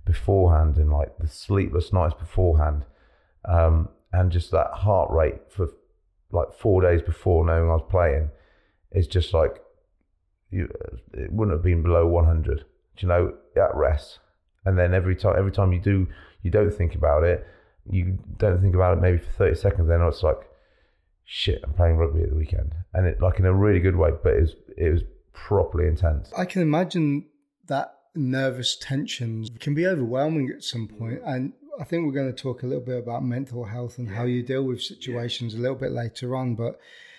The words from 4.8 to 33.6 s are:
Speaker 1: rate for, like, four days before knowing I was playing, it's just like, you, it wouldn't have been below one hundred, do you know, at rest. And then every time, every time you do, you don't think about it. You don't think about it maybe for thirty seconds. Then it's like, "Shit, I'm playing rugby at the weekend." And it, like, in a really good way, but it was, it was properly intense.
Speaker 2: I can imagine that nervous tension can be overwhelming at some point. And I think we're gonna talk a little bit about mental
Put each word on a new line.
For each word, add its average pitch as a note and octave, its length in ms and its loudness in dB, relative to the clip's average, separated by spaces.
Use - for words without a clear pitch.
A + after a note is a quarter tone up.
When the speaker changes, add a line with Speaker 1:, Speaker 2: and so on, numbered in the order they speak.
Speaker 1:
rate D#2 300 2
for, F2+ 200 -4
like, - 220 -2
four F#2+ 300 2
days F2 180 4
before E2+ 460 0
knowing E2 240 2
I D#2+ 60 2
was D#2+ 120 -2
playing, D2+ 400 0
it's D#2+ 160 0
just - 260 -2
like, D#2+ 260 0
you, F#2+ 200 -4
it - 180 -10
wouldn't G#2 240 0
have D#2 80 -2
been E2+ 200 2
below E2+ 240 4
one E2+ 180 4
hundred, E2 340 2
do F#2 100 -6
you - 20 0
know, F2 260 2
at - 180 2
rest. D2 460 -2
And F#2+ 140 2
then F2+ 160 4
every F#2 220 2
time, G2 200 2
every G2 160 2
time F#2+ 200 2
you F2 80 0
do, G2 260 2
you F#2 80 -4
don't G#2 220 4
think E2+ 220 -2
about D2 300 2
it. E2+ 200 2
You F#2 260 0
don't F#2 240 2
think F2+ 120 4
about F2+ 220 4
it F2+ 60 0
maybe F2+ 160 4
for - 140 -8
thirty F2+ 240 2
seconds. E2+ 320 0
Then E2+ 140 4
it's E2 200 0
like, D#2 160 2
"Shit, - 400 -4
I'm C#2+ 100 -6
playing E2 220 4
rugby E2 260 0
at - 80 -2
the D2 60 -2
weekend." D#2 380 -4
And F2+ 120 2
it, - 140 0
like, F#2 180 2
in F#2+ 60 4
a F#2 80 4
really G2 280 4
good F2+ 160 2
way, D#2+ 140 2
but - 120 4
it - 60 2
was, E2 140 2
it E2 140 0
was E2 100 2
properly E2+ 560 -2
intense. D#2 480 0
Speaker 2:
I F3+ 80 -2
can F#3 180 -2
imagine D#3 640 0
that - 260 -6
nervous C3 640 -2
tension A#2 640 -6
can C#3+ 140 -4
be E3+ 120 0
overwhelming C#3 680 -2
at - 60 -20
some A2+ 260 -8
point. A2+ 360 -10
And C3 280 -6
I C#3+ 60 -10
think E3+ 220 -4
we're C#3 120 -4
gonna C3 140 -4
talk B2 300 -8
a B2+ 40 -6
little B2+ 180 -6
bit B2 140 -6
about A#2 260 -8
mental B2 400 -6